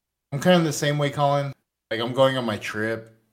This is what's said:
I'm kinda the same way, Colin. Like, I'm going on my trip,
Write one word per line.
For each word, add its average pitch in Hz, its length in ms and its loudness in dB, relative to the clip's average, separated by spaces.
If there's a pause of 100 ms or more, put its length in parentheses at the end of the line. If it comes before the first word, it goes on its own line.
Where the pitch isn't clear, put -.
(320)
I'm 139 80 -6
kinda 175 240 4
the 156 100 0
same 147 240 -2
way, 143 120 0
Colin. 143 440 0 (380)
Like, 113 80 -4
I'm 120 140 -4
going 131 240 4
on 127 80 -2
my 107 120 -2
trip, 113 560 -6 (200)